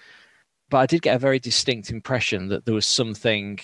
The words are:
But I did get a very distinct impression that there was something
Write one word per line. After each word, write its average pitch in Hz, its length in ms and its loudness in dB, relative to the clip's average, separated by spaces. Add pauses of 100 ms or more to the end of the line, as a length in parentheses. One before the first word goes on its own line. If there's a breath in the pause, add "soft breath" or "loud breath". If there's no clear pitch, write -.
(680 soft breath)
But 139 100 4
I 131 60 6
did 165 160 2
get 117 140 4
a 123 40 2
very 135 200 2
distinct 117 520 -2
impression 113 580 -4
that - 160 -4
there 113 100 0
was 104 100 0
something 107 760 0